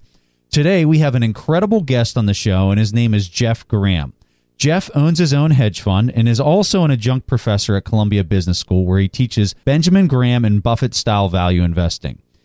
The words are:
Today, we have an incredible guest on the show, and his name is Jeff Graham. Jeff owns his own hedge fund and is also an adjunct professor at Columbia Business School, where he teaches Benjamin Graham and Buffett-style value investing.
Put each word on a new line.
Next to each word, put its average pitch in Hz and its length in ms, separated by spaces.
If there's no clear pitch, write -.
Today, 160 360
we 156 140
have 143 140
an 123 100
incredible 185 580
guest 127 340
on 117 100
the 101 80
show, 95 380
and 101 80
his 107 140
name 117 200
is 98 140
Jeff 113 400
Graham. 95 460
Jeff 160 400
owns 156 220
his 160 160
own 151 180
hedge 120 300
fund 104 340
and 117 140
is 117 100
also 180 460
an 147 60
adjunct 127 360
professor 107 480
at 98 80
Columbia 104 400
Business 87 360
School, 92 260
where 92 140
he 98 100
teaches 113 460
Benjamin 170 420
Graham 123 380
and 104 180
Buffett-style 110 640
value 90 360
investing. 85 580